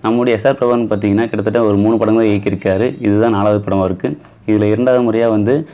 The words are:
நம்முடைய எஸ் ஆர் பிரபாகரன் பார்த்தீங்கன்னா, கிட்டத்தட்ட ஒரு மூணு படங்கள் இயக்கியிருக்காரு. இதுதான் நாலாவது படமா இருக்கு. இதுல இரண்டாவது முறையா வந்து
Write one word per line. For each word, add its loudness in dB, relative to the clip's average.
நம்முடைய 0
எஸ் 0
ஆர் 0
பிரபாகரன் 0
பார்த்தீங்கன்னா, 0
கிட்டத்தட்ட -2
ஒரு 2
மூணு 2
படங்கள் 2
இயக்கியிருக்காரு. -2
இதுதான் 2
நாலாவது 0
படமா -2
இருக்கு. -4
இதுல 2
இரண்டாவது 2
முறையா 0
வந்து 2